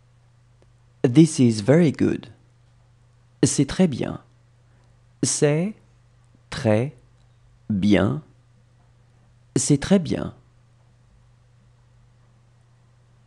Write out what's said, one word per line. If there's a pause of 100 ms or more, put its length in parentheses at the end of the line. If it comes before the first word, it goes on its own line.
(1040)
This
is
very
good. (1120)
C'est
très
bien. (1000)
C'est (760)
très (720)
bien. (1300)
C'est
très
bien. (3000)